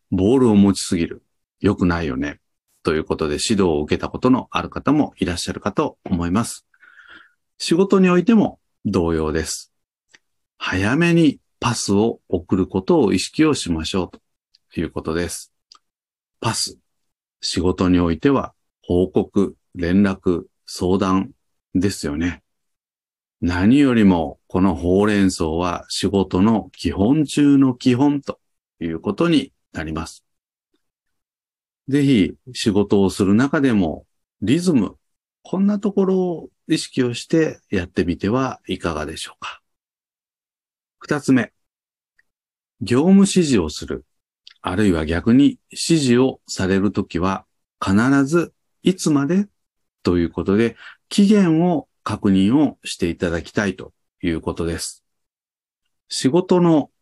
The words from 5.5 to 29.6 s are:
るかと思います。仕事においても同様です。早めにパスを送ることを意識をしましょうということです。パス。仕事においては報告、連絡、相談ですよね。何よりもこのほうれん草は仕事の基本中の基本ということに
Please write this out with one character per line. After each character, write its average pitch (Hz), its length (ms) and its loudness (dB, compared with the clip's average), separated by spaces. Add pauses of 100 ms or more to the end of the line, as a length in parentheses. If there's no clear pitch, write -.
る - 80 -12
か - 100 -4
と - 320 -4
思 85 240 -4
い 87 40 -2
ま 113 120 0
す。 - 240 -12 (920)
仕 - 180 -2
事 196 240 2
に 185 100 4
お 180 80 4
い 175 80 0
て 233 80 4
も 180 260 2 (260)
同 87 280 0
様 78 180 -2
で 80 140 -2
す。 - 260 -12 (840)
早 101 380 -2
め 170 180 2
に 165 260 2 (200)
パ 120 160 -2
ス - 180 -2
を 110 340 0
送 90 300 -4
る 92 100 0
こ 95 140 -4
と 170 180 2
を 98 140 2
意 92 60 0
識 - 260 -2
を 151 80 2
し - 180 -6
ま 80 140 -4
し - 100 -6
ょ 90 180 -4
う - 60 -20 (540)
と - 60 -8
い 85 40 -4
う 76 80 -8
こ 87 100 -10
と - 120 -6
で 85 160 -4
す。 - 240 -16 (880)
パ 113 120 -4
ス。 - 240 -8 (640)
仕 - 200 -6
事 90 280 0
に 90 100 2
お 87 120 0
い 80 80 -4
て 143 100 2
は 127 240 -2 (280)
報 90 280 0
告、 - 460 -2 (200)
連 87 260 0
絡、 95 420 -2 (220)
相 92 320 -2
談 95 340 -2 (420)
で 95 160 2
す - 160 -8
よ 73 120 -6
ね。 82 260 -6 (1000)
何 92 380 2
よ 135 140 4
り 113 100 4
も 87 440 2
こ 92 140 -2
の 92 140 0
ほ 87 280 0
う 104 40 2
れ 104 160 2
ん 95 60 2
草 87 200 -4
は 87 400 -4
仕 - 180 -4
事 95 340 0
の 107 300 0
基 - 200 -6
本 127 340 0
中 143 320 2
の 135 160 4
基 123 220 0
本 143 260 0
と - 180 -12 (400)
い 82 80 -8
う 82 120 -6
こ 104 140 -4
と 170 140 0
に 165 240 0 (220)